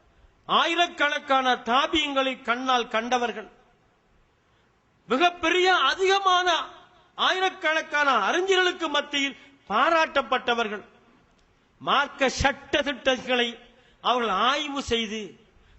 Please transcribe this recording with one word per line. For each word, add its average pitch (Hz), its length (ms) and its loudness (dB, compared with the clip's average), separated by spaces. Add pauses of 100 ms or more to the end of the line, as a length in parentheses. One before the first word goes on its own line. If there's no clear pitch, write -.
(500)
ஆயிரக்கணக்கான 285 1040 2 (100)
தாபியங்களை 277 760 0
கண்ணால் 247 460 -2
கண்டவர்கள், 226 600 -2 (1600)
மிகப்பெரிய 349 680 2
அதிகமான 359 720 2 (720)
ஆயிரக்கணக்கான 311 920 0 (160)
அறிஞர்களுக்கு 359 640 0
மத்தியில் 285 480 -2 (320)
பாராட்டப்பட்டவர்கள். 247 1120 0 (1000)
மார்க்க 262 480 0
சட்ட - 520 0
திட்டங்களை 247 680 -2 (560)
அவர்கள் 226 300 0 (160)
ஆய்வு 285 340 -4
செய்து, 220 380 -4 (580)